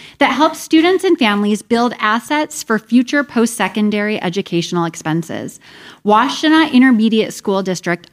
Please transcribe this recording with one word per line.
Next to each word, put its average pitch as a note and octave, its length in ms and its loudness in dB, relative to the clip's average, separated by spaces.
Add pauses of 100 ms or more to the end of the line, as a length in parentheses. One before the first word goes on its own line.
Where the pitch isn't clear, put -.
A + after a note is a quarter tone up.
(200)
that C#4 120 2
helps D#4 280 0
students E4+ 440 2
and E4+ 140 2
families G#3 460 0
build A#3 340 0
assets A#3 640 -4
for A3 160 -2
future B3+ 460 0
post-secondary G#3 960 -2
educational F3 640 -4
expenses. D#3+ 760 -6 (460)
Washtenaw C4+ 640 2
Intermediate A3+ 640 4
School G3 300 -4
District F3 500 -6